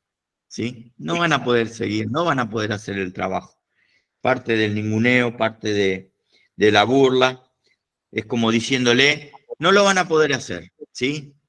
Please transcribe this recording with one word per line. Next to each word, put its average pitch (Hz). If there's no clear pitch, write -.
¿sí? -
No 160
van 170
a 139
poder 117
seguir, 107
no 160
van 143
a 113
poder 107
hacer 101
el 92
trabajo. 95
Parte 120
del 107
ninguneo, 113
parte 110
de, 95
de 104
la 104
burla, 127
es 107
como 113
diciéndole, 127
"No 170
lo 202
van 196
a 180
poder 156
hacer", 90
¿sí? 143